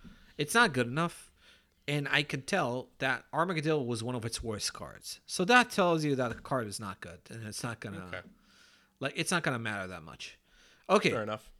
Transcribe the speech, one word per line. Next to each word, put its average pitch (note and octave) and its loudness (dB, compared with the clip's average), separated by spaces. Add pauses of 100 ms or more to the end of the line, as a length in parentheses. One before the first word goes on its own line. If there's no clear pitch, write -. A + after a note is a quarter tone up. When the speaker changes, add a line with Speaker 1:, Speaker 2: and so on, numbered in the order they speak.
(360)
Speaker 1:
It's D3 -2
not G#3 6
good B2 2
enough, D#3+ -4 (560)
and C#3+ -2
I C#3+ 4
can C3+ -4
tell C3 0 (100)
that C3 0
Armagadillo D#3 2
was A#2 -2
one B2 -4
of A2+ -4
its A#2+ -4
worst G#2+ -4
cards. - -12
So - -2
that A#3+ 6
tells F3 4
you C#3+ 2
that B2 0
the - -12
card B2+ -2
is G2 -8
not G2 -8
good, E2+ -14 (100)
and A2+ -10
it's G#2 -8
not A2+ -6
gonna, F#2+ -10
Speaker 2:
Okay. F2+ -10 (760)
Speaker 1:
like, C3+ -4
it's E3 -2
not E3+ 0
gonna C3+ 0
matter G#2 -2
that F2+ -10
much. - -14 (520)
Okay. F#3+ 6
Speaker 2:
Fair A#2 0
enough. G#2+ -4 (120)